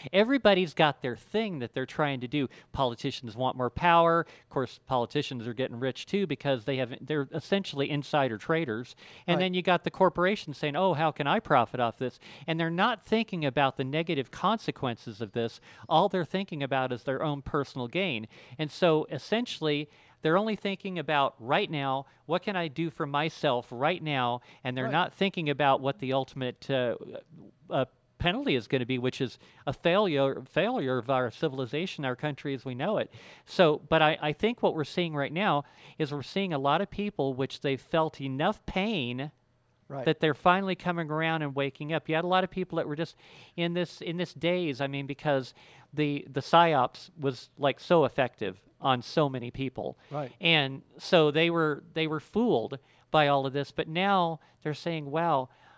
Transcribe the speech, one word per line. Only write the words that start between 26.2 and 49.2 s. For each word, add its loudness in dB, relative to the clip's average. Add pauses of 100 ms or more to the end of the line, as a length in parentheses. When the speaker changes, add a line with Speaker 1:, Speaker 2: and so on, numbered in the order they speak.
Speaker 1:
uh, 0 (760)
uh, 2 (340)
penalty 0
is -2
gonna 0
be, -2
which -2
is -4 (260)
a -4
failure, 2
failure -2
of -6
our 0
civilization, -4
our -2
country -6
as -8
we -8
know -2
it. -4 (360)
So, 4
but 4
I, 4
I -2
think -2
what 2
we're -2
seeing -4
right -4
now 0 (340)
is -2
we're -6
seeing -4
a 0
lot 2
of -4
people -2
which -4
they 0
felt 0
enough -2
pain -4 (560)
Speaker 2:
Right. -8
Speaker 1:
that 0
they're 2
finally 2
coming -4
around -2
and -4
waking -4
up. -2
You 0
had 0
a -4
lot 2
of -10
people -6
that -2
were -4
just -8 (400)
in -2
this, -4
in -6
this -6
daze. -2
I -2
mean, -6
because -2 (380)
the, -2
the -4
psyops 4 (100)
was, -4
like, 0
so 4
effective -2 (180)
on 2
so 0